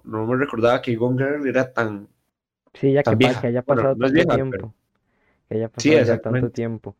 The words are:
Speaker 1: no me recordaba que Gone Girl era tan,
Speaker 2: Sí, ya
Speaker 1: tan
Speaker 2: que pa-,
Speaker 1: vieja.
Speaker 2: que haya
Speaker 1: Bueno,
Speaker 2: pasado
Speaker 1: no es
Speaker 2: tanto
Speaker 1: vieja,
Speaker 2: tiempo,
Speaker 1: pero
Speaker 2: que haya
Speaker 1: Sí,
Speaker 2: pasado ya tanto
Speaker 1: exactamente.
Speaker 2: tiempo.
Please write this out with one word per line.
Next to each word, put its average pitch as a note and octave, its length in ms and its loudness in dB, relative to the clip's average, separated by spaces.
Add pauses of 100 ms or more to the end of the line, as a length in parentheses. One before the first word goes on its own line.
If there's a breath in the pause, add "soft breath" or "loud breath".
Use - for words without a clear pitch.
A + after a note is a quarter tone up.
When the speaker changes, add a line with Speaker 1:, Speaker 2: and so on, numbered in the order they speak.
Speaker 1:
no A2 200 -6
me B2+ 120 -2
recordaba B2+ 440 0
que A#2+ 140 -2
Gone B2+ 260 0
Girl C#3+ 280 -2
era B2+ 240 0
tan, G#2 340 -4 (680)
Speaker 2:
Sí, C#3 180 2
ya C#3+ 100 2
Speaker 1:
tan A2 120 2
Speaker 2:
que - 20 2
pa-, B2+ 100 4
Speaker 1:
vieja. B2+ 140 -2
Speaker 2:
que B2+ 60 -2
haya B2 160 -2
Speaker 1:
Bueno, B2+ 180 0
Speaker 2:
pasado C3+ 140 0
Speaker 1:
no A#2 100 0
es C3+ 80 2
Speaker 2:
tanto E3 100 4
Speaker 1:
vieja, D3 120 0
Speaker 2:
tiempo, C3 220 -4
Speaker 1:
pero A2 160 -12 (760)
Speaker 2:
que G#2+ 60 -6
haya A2 120 -2 (100)
Speaker 1:
Sí, B2 120 0
Speaker 2:
pasado - 20 4 (140)
ya A2+ 120 2
tanto - 40 -10
Speaker 1:
exactamente. B2 280 -2
Speaker 2:
tiempo. A2+ 500 -8